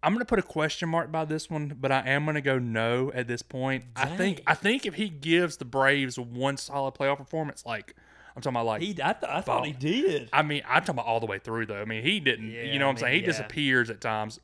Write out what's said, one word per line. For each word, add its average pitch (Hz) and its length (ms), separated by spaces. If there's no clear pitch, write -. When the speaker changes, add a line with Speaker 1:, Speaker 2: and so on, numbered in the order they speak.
Speaker 1:
I'm 160 120
gonna 240 120
put 220 140
a 170 40
question 160 440
mark 165 240
by 160 140
this 156 240
one, 147 300
but 135 120
I 135 140
am 143 200
gonna 151 160
go 135 160
no 120 560
at 123 140
this 120 140
point. 131 420
I 135 80
think, 180 320
Speaker 2:
Dang. - 100
Speaker 1:
I 156 80
think 226 300
if 185 100
he 208 140
gives 165 480
the 139 80
Braves 135 520
one 123 380
solid 135 400
playoff 139 220
performance, 147 480
like, 110 300
I'm 127 80
talking 131 140
about, 117 120
like, 110 140
Speaker 2:
He, 202 100
I 170 80
th-, 220 60
I 143 140
thought 123 240
he 147 80
Speaker 1:
ball. 127 80
Speaker 2:
did. 160 500
Speaker 1:
I 139 120
mean, 147 220
I'm 127 180
talking 139 120
about 113 120
all 113 120
the 113 60
way 98 140
through, 113 260
though. 101 160
I - 20
mean, 110 220
he 190 160
didn't, 113 280
Speaker 2:
Yeah, 117 120
Speaker 1:
you 139 180
know 139 60
what 139 60
I'm 127 60
Speaker 2:
I - 40
Speaker 1:
saying? 123 140
Speaker 2:
mean, 190 80
Speaker 1:
He - 20
Speaker 2:
yeah. 175 80
Speaker 1:
disappears 123 560
at 104 100
times. 107 440